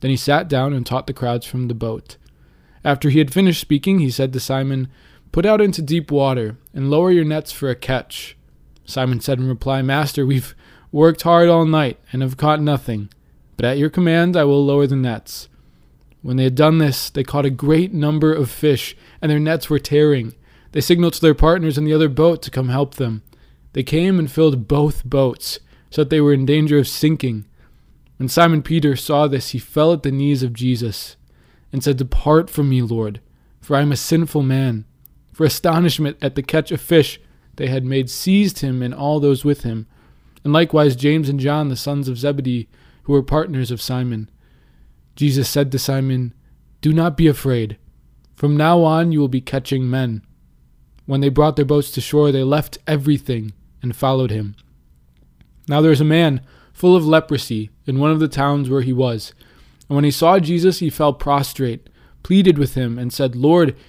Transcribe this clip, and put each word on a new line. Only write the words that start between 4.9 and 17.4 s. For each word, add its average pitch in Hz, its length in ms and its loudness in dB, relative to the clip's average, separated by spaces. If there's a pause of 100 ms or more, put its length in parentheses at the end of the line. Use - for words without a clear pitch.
"Put 170 120 0
out 214 140 4
into 196 220 0
deep 156 280 -4
water 131 480 0 (160)
and 139 160 -4
lower 165 220 2
your 170 140 4
nets 151 260 -4
for 139 180 -6
a 123 60 -2
catch." - 600 -8 (480)
Simon 127 340 -2
said 131 200 -4
in 127 80 -2
reply, 135 340 -4
"Master, 139 440 -2
we've 135 300 -2 (340)
worked 160 340 2
hard 170 260 6
all 165 160 4
night 156 340 0 (140)
and 127 80 -4
have 131 160 -4
caught 151 240 0
nothing, 123 480 -4 (480)
but - 80 -2
at 131 120 0
your 147 120 2
command 175 480 2
I 151 80 4
will 143 180 4
lower 143 240 2
the 135 80 0
nets." 127 540 -6 (720)
When 127 160 -4
they 131 80 2
had 127 100 0
done 156 220 4
this, 147 320 0
they 139 160 -4
caught 143 200 -2